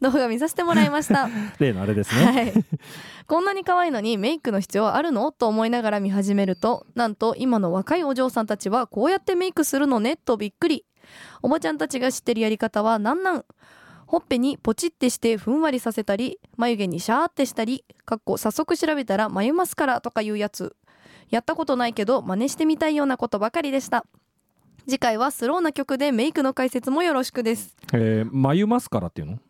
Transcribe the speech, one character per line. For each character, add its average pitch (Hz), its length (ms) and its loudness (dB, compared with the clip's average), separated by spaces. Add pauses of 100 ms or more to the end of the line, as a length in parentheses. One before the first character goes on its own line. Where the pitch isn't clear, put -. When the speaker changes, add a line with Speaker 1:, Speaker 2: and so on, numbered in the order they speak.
Speaker 1:
動 262 80 4
画 254 180 2
見 226 100 -2
さ 294 80 0
せ - 80 -4
て 359 80 -2
も 339 120 2
ら 311 100 6
い 285 60 2
ま 294 120 -2
し - 60 -6
た。 269 220 2 (280)
Speaker 2:
例 135 140 2
の 92 80 -2
あ 98 60 -2
れ 104 80 0
で 101 100 0
す 110 100 -6
ね。 131 120 6
Speaker 1:
は 247 160 4
い。 - 100 -2 (760)
こ 320 140 2
ん 370 60 0
な 392 80 0
に 392 100 -6
可 359 140 2
愛 349 100 2
い - 20 0
の 226 120 -2
に 220 160 0
メ 233 160 0
イ 311 60 -8
ク 226 120 -2
の 196 80 0
必 - 160 -4
要 208 160 2
あ 254 80 2
る 330 100 0
の？ 269 220 0
と 240 160 0
思 220 160 2
い 226 60 0
な 240 100 0
が 220 120 0
ら 208 80 0
見 196 100 0
始 196 240 0
め 196 100 2
る 190 100 0
と、 220 400 -2
な 240 140 0
ん 208 60 -4
と 220 240 0
今 240 220 2
の 175 120 0
若 190 240 0
い 359 80 0
お 277 80 0
嬢 254 160 0
さ 233 140 -2
ん 220 40 -2
た 208 120 -2
ち - 100 -6
は 226 180 0
こ - 180 -2
う 320 60 4
や 392 60 2
っ 381 40 -2
て 381 160 -2
メ 359 100 0
イ 233 60 -4
ク 311 120 0
す - 140 0
る 285 80 2
の 254 140 2
ね 240 160 0
と - 200 -2
び 208 120 -4
っ - 100 -10
く 339 100 2
り。 294 160 0 (560)
お - 80 0
ば 277 120 2
ち 311 60 -4
ゃ 311 60 0
ん 294 60 -6
た 311 100 -2
ち 262 100 -4
が 254 140 0
知 - 60 -8
っ - 40 -14
て 240 120 0
る 220 80 0
や 214 80 2
り 214 80 -2
方 214 240 -2
は 220 160 2
な 214 160 0
ん 359 80 -2
な 370 160 0
ん？ - 60 -10 (640)
ほ - 120 0
っ - 100 -2
ぺ 254 100 2
に 262 200 0
ポ 220 160 0
チ - 140 -2
っ - 20 0
て - 180 0
し - 80 -2
て 226 220 0
ふ 202 120 -4
ん 302 120 2
わ 311 80 2
り 254 100 -2
さ 226 120 -4
せ 220 120 -4
た 202 100 0
り、 233 240 -4 (200)
眉 233 180 2
毛 202 100 -2
に 170 140 -4
シ - 100 -4
ャ 269 140 2
ー 349 60 -2
っ - 20 -20
て 269 140 0
し - 80 -8
た 226 100 -2
り、 254 220 -6 (180)
か 226 120 -4
っ 220 60 -12
こ - 140 -2
早 - 140 -2
速 320 260 0
調 311 180 0
べ 277 120 -4
た 196 100 0
ら 214 140 0
眉 214 240 0
マ 359 100 2
ス - 100 -8
カ 302 120 0
ラ 247 160 0
と 240 80 -6
か 226 100 -2
い 214 100 -4
う 208 60 -4
や 208 140 -2
つ。 - 260 -10 (540)
や 233 100 0
っ - 40 -20
た 320 100 -2
こ 320 100 -4
と 269 120 0
な 247 120 0
い 226 60 -6
け 208 100 -2
ど 240 160 2
真 185 160 -4
似 233 140 0
し - 40 -8
て 311 120 0
み 311 100 2
た 311 120 0
い 302 80 0
よ 294 80 2
う - 20 0
な 262 100 0
こ 233 120 -4
と 208 100 -2
ば 214 120 0
か 339 120 -4
り 285 80 -4
で 269 100 0
し - 80 -12
た。 240 160 -2 (840)
次 262 100 0
回 226 200 0
は 262 120 2
ス 240 160 -4
ロ 311 120 2
ー - 20 0
な 320 100 0
曲 269 280 -4
で 285 140 2
メ 233 160 2
イ 320 40 -4
ク 302 100 0
の 262 120 0
解 262 160 0
説 254 200 -4
も 294 120 2
よ 339 100 2
ろ 262 100 0
し - 80 -6
く 247 120 -6
で 226 140 0
す。 208 200 -14 (160)
Speaker 2:
え 110 340 2
ー、 - 60 -8
眉 139 340 4
マ 240 140 2
ス - 80 -14
カ 113 120 -2
ラ 87 80 -4
っ - 40 -10
て - 80 -10
い 76 40 -6
う - 20 -10
の？ 98 120 -8 (120)